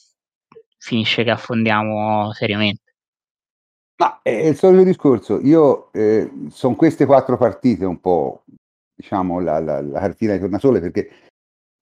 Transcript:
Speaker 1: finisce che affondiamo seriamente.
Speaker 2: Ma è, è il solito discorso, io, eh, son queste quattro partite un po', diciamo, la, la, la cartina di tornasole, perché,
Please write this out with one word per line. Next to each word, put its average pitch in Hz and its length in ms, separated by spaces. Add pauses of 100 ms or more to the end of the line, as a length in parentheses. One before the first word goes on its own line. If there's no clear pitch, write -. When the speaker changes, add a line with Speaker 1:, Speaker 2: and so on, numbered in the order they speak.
(760)
Speaker 1:
finisce 113 480
che 117 60
affondiamo 107 1040
seriamente. 107 640 (1000)
Speaker 2:
Ma - 260
è, 131 80
è 160 160
il 151 80
solito 185 300
discorso, 127 560
io, 147 520
eh, 107 380 (200)
son - 260
queste 156 280
quattro 131 320
partite 110 480
un 87 140
po', 82 460 (500)
diciamo, 90 460
la, 80 180
la, 76 240
la 71 160
cartina 101 360
di 92 40
tornasole, 101 400
perché, 87 320 (720)